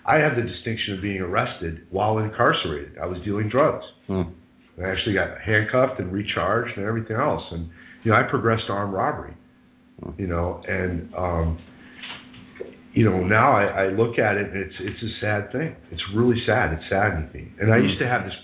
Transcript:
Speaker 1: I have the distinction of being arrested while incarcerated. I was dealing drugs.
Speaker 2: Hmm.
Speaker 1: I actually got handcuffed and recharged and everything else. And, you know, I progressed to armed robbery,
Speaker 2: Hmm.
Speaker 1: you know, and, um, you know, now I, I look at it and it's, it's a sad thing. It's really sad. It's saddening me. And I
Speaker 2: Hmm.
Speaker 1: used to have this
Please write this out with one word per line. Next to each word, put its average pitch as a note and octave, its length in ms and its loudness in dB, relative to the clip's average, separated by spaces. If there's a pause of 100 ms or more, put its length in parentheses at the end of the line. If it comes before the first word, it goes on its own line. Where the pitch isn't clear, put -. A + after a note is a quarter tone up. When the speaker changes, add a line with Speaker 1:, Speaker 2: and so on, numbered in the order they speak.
Speaker 1:
I D3 120 6
have D3+ 180 4
the A#2+ 80 2
distinction G#2+ 520 -6
of F2+ 60 -6
being G2 200 -2
arrested F2+ 680 -4
while G#2+ 300 2
incarcerated. G#2+ 840 0
I E2 40 -4
was F2+ 160 -6
dealing G#2 280 -2
drugs. C3+ 360 2 (220)
Speaker 2:
Hmm. F#2+ 160 0 (580)
Speaker 1:
I F#2 80 -4
actually F#2+ 240 -2
got F2 260 0
handcuffed A2 600 2
and F2+ 120 -6
recharged G2+ 640 -2
and G2 80 -4
everything A2 300 -2
else. C3 360 0
And, E2 180 -8 (340)
you A2+ 80 4
know, G#2+ 60 8
I B2+ 60 6
progressed A2+ 440 0
to - 60 -4
armed G2+ 200 -4
robbery, G2 400 -2 (680)
Speaker 2:
Hmm. - 160 -10
Speaker 1:
you G2 100 -4
know, F2 400 -2
and, F2+ 480 -2
um, E2+ 420 0 (1400)
you A2+ 160 6
know, F#2 140 2
now A2 300 6
I, G2 320 2
I - 40 2
look A2 300 2
at G#2+ 180 2
it G2 140 -4
and F#2+ 60 -8
it's, F#2+ 220 -8
it's G2 240 -8
a - 160 -8
sad G#2 320 -2
thing. D3+ 240 -4 (160)
It's F2 100 -8 (120)
really A#2 320 4
sad. F#2+ 280 2
It's D#2 160 -6
saddening F#2+ 440 2
me. C#2+ 260 -14
And G#2+ 140 6
I A2+ 60 8
Speaker 2:
Hmm. G#2 60 6
Speaker 1:
used F#2+ 140 2
to B2+ 80 0
have B2 180 0
this - 180 -10